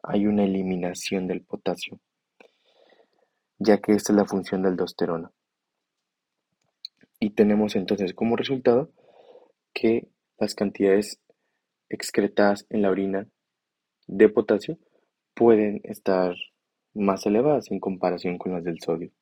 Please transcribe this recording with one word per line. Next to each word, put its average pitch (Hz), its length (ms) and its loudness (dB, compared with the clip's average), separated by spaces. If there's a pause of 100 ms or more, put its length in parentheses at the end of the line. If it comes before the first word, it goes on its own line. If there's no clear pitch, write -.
hay 104 260 0
una 104 160 2
eliminación 92 840 -2
del 90 140 -4
potasio, - 600 -8 (1600)
ya 101 180 4
que 104 160 2
esta 101 180 0
es 101 60 4
la 101 80 4
función 95 380 -4
de 95 60 2
aldosterona. 87 640 -4 (1900)
Y 107 80 -2
tenemos 104 480 2
entonces 95 360 -2
como 117 220 0
resultado 120 560 0 (840)
que 113 360 0 (280)
las - 180 -4
cantidades 98 680 0 (680)
excretadas 101 840 0
en 110 120 -2
la 98 80 2
orina 98 400 -2 (760)
de 101 200 6
potasio 110 500 0 (560)
pueden 107 520 4
estar 92 500 -2 (580)
más 98 320 -2
elevadas 120 460 0
en 95 80 -4
comparación 90 580 -4
con 92 140 -6
las 87 140 -6
del 82 160 -6
sodio. 82 300 -6 (100)